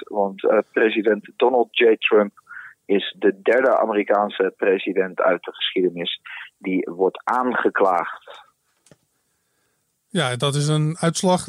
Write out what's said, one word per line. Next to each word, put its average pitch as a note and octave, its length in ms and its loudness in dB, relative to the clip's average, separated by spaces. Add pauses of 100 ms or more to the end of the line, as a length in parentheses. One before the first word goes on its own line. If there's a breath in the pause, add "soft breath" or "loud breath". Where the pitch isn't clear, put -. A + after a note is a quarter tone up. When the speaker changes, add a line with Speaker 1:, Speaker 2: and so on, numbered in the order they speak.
Speaker 1:
Want, G2 400 -2
eh, G#2+ 80 4 (140)
president A2 640 0
Donald B2 420 0
J. A2 200 4
Trump G#2 440 0 (440 loud breath)
is G2 340 -2
de G2 220 0
derde B2 380 2
Amerikaanse G#2 800 0
president F#2+ 640 0
uit F2+ 220 0
de - 100 -14
geschiedenis E2+ 680 -4 (360 loud breath)
die F#2 340 -4
wordt F2+ 320 -2
aangeklaagd. G#2 1300 -2 (1600)
Speaker 2:
Ja, C3 280 -2
dat C#3 200 -2
is D3 120 -2
een D3+ 320 0
uitslag F3+ 500 0